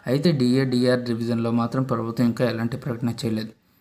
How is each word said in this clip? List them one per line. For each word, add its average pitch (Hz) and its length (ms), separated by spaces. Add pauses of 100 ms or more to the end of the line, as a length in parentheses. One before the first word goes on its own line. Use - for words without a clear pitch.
అయితే 147 260
డిఏ, 127 320
డిఆర్ 123 440
రివిజన్లో 117 420
మాత్రం 117 320
ప్రభుత్వం 117 440
ఇంకా 117 240
ఎలాంటి 113 260
ప్రకటన 120 320
చేయలేదు. 110 400 (320)